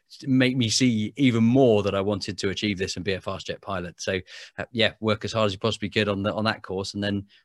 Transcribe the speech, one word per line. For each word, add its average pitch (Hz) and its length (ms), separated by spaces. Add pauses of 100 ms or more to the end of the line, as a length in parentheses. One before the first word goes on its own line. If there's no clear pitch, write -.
(260)
make 127 300
me 120 120
see 107 480
even 120 260
more 117 400
that 98 120
I 98 60
wanted 101 380
to 95 120
achieve 98 280
this 92 180
and 90 80
be 95 100
a 87 60
fast 95 260
jet - 140
pilot. 87 400
So, 95 200 (380)
uh, 98 140
yeah, 110 280
work 107 240
as 101 80
hard 110 140
as 98 60
you 92 60
possibly 104 300
could 104 200
on 98 140
the, 101 100
on 107 120
that 110 180
course. 98 320
And 101 80
then 101 240 (180)